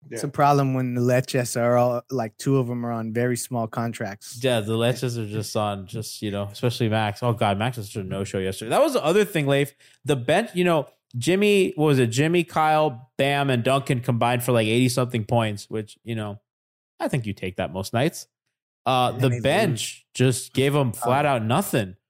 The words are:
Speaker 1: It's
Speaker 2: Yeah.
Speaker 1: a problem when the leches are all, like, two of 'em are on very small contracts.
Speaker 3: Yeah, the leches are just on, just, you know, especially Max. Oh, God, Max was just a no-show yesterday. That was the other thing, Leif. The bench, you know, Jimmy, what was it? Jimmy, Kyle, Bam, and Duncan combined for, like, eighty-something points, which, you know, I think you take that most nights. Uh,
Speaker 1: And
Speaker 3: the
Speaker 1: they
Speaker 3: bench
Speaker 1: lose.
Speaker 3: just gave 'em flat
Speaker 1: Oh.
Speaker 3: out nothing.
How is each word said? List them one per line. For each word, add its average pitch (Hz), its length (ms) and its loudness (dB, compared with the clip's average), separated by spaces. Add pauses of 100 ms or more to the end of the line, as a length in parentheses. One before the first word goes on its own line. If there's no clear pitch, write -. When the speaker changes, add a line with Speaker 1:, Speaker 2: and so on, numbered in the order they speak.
(100)
Speaker 1:
It's 120 120 -10
Speaker 2:
Yeah. 151 60 -4
Speaker 1:
a 135 40 -8
problem 143 420 4
when 127 200 -2
the 123 80 0
leches 123 580 0
are 120 160 4
all, 120 320 2
like, 113 300 -6
two 139 200 2
of 120 120 0
'em 120 160 -6
are 120 60 -4
on 113 200 -6
very 120 240 0
small 117 300 -4
contracts. 117 760 -8
Speaker 3:
Yeah, 123 180 2
the 104 140 -4
leches 120 440 0
are 110 80 -6
just 104 300 -8
on, 101 300 -2
just, - 360 -10
you 104 80 -4
know, 101 140 -4
especially 113 440 -2
Max. 107 340 0
Oh, 120 120 0
God, 101 240 0
Max 117 180 -2
was 101 120 -12
just - 80 -12
a 95 120 -8
no-show 98 300 -4
yesterday. 95 320 -4
That 180 100 2
was 294 140 2
the 226 100 0
other 185 200 4
thing, 160 240 -2
Leif. 139 260 2 (300)
The 147 120 2
bench, 151 380 0
you 180 100 0
know, 165 220 2 (320)
Jimmy, 190 560 4
what 156 120 2
was 143 120 4
it? 127 80 4
Jimmy, 156 380 2
Kyle, 156 760 0
Bam, 139 320 2
and 120 140 2
Duncan 131 360 2
combined 120 440 0
for, 131 80 0
like, 113 160 4
eighty-something 123 560 2
points, 110 440 -2
which, 107 360 -10
you 113 100 -8
know, 104 260 -8 (600)
I 330 80 -4
think 123 180 -2
you 101 80 -4
take 92 220 -8
that 90 160 -6
most 95 200 -8
nights. 135 360 -2 (580)
Uh, 127 260 2
Speaker 1:
And 113 80 -6
Speaker 3:
the 135 100 4
Speaker 1:
they 120 100 -2
Speaker 3:
bench 147 760 -2
Speaker 1:
lose. 127 120 2
Speaker 3:
just - 280 -2
gave 139 220 2
'em 135 160 2
flat 135 340 0
Speaker 1:
Oh. 143 40 2
Speaker 3:
out 120 140 0
nothing. 113 520 0 (120)